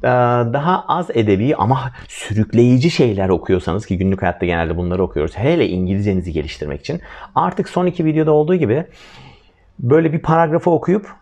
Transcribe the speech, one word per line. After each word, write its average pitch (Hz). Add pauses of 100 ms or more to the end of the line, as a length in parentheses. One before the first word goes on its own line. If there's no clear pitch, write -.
e, 120 (440)
daha 156
az 170
edebi 107
ama 127 (160)
sürükleyici 120
şeyler 101
okuyorsanız 92
ki 92
günlük 95
hayatta 90
genelde 85
bunları 90
okuyoruz. 76
Hele 131
İngilizcenizi 92
geliştirmek 76
için. 170 (340)
Artık 180
son 180
iki 175
videoda 156
olduğu 151
gibi 147 (920)
böyle 151
bir 160
paragrafı 165
okuyup 175 (160)